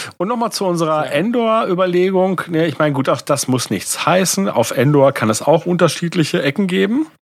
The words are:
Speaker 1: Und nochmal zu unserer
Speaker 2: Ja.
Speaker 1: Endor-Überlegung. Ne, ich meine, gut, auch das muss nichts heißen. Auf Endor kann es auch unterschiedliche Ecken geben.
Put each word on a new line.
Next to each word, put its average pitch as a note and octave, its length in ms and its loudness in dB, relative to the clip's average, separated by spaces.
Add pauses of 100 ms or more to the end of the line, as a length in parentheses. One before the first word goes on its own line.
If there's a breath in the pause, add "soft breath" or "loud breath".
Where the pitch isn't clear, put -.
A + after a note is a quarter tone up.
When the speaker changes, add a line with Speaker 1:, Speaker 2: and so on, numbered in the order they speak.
(180 loud breath)
Speaker 1:
Und F#3 120 -2
nochmal A#3 220 -2
zu - 140 -4
unserer D#3+ 400 0
Speaker 2:
Ja. C3 60 -8
Speaker 1:
Endor-Überlegung. F#3+ 1400 0
Ne, D#3+ 180 0
ich D3+ 140 -2
meine, D3+ 140 2
gut, C3+ 140 -2
auch D3+ 140 0
das - 260 -2
muss B2+ 220 -2
nichts - 380 -4
heißen. F#3+ 420 0
Auf - 220 0
Endor C#3 400 4
kann A2+ 180 0
es G#2+ 140 -2
auch D#3 240 2
unterschiedliche E3+ 760 0
Ecken C#3+ 240 -2
geben. G3 400 0 (180)